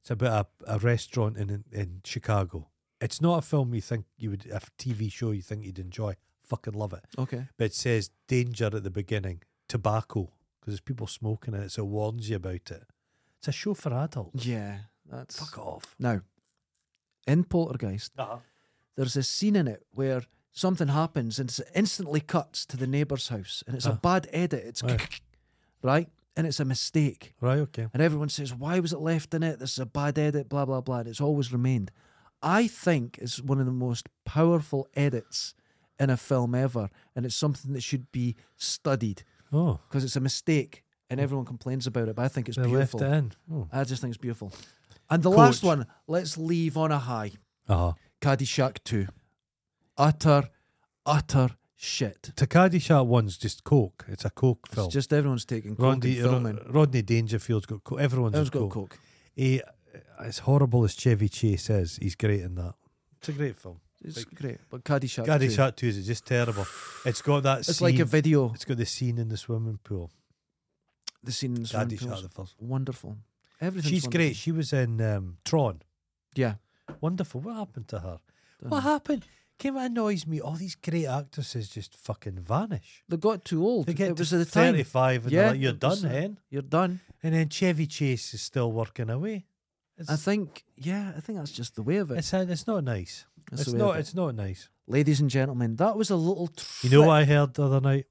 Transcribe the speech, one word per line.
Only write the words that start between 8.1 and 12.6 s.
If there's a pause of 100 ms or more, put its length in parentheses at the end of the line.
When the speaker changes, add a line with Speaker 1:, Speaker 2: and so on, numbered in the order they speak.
Speaker 1:
danger
at
the
beginning. (260)
Tobacco. (360)
'Cause
there's
people
smoking
in
it,
so
it
warns
you
about